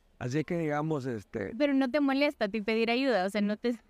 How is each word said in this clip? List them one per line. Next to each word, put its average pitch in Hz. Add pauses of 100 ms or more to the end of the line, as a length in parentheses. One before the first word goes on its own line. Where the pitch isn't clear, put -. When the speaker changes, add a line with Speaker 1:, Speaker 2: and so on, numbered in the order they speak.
(200)
Speaker 1:
Así 135
que, 180
digamos, 151
este 107
Speaker 2:
Pero 285
no 269
te 294
molesta 277
a 208
ti 220
pedir 226
ayuda, 233
o 202
sea, 208
no 208
te 240 (120)